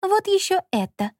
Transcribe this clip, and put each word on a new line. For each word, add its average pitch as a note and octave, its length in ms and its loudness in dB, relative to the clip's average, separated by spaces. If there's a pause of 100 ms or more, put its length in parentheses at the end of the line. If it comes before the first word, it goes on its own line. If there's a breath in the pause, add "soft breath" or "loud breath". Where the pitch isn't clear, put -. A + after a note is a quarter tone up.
Вот G#4 260 0
ещё F#4+ 340 2 (100)
это G#3 480 -4